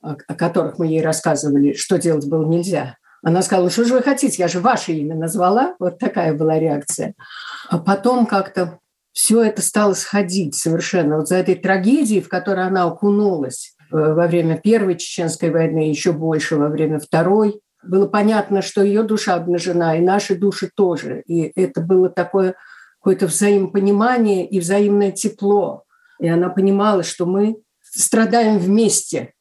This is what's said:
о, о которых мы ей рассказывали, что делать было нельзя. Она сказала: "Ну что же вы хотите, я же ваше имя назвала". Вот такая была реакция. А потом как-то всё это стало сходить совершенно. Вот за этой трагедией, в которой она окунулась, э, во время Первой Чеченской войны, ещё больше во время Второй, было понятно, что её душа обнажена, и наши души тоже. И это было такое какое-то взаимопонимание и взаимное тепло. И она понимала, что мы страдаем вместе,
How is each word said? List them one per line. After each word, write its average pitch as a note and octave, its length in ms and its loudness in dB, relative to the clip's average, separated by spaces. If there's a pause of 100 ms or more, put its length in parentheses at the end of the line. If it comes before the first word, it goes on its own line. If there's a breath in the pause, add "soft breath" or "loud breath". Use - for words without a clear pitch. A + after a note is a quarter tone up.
о, D3+ 160 -10 (120)
о D3+ 60 -12
которых E3 440 -2
мы E3+ 80 -2
ей D#3+ 160 0
рассказывали, C#3+ 680 0
что - 260 -2
делать D#3 300 0
было D#3 180 0
нельзя. E3 500 -2 (280 soft breath)
Она F3 180 2
сказала: F#3 220 0
"Ну F3+ 60 0
что A#3 140 0
же A#3+ 100 2
вы B3 80 2
хотите, C4+ 380 0
я F3 80 2
же F3 120 -2
ваше G#3+ 320 0
имя D#3 240 -4
назвала". F#3+ 640 0
Вот F3+ 180 -4
такая E3+ 360 -2
была D#3 240 0
реакция. D3+ 560 -4 (540 loud breath)
А E3+ 100 -2
потом G3+ 480 0
как-то F#3+ 520 -4 (340)
всё A3+ 300 2
это G#3+ 180 0
стало G#3 340 2
сходить F#3 600 -2
совершенно. E3 600 0
Вот D3+ 100 -2
за F3+ 100 0
этой F#3 200 2
трагедией, G3+ 640 2
в E3 80 -6
которой F#3 380 -2
она F#3 180 0
окунулась, F#3+ 880 -2 (160)
э, D3+ 60 -4
во D#3 320 2
время E3 280 0
Первой G3+ 400 2
Чеченской E3+ 540 -4
войны, D#3+ 380 0
ещё D3+ 240 0
больше D#3 440 -2
во D3 120 0
время D3+ 320 -2
Второй, G3+ 600 0 (220)
было F#3+ 240 2
понятно, G#3 560 0
что G3 200 -2
её G#3 200 2
душа G#3 320 -2
обнажена, E3+ 640 0
и E3 40 0
наши F#3+ 360 2
души F#3+ 400 -2
тоже. F3 500 -2
И E3 300 -2
это F3+ 240 -2
было F3+ 280 2
такое F#3 460 -2 (460 loud breath)
какое-то F#3+ 260 0
взаимопонимание G3+ 1200 2
и G3 120 -4
взаимное G3+ 540 2
тепло. G3+ 680 -2 (380 soft breath)
И E3 60 -2
она E3+ 220 2
понимала, G3 540 2
что E3+ 240 -6
мы G3+ 300 0 (260)
страдаем A3 760 2
вместе, F3+ 840 0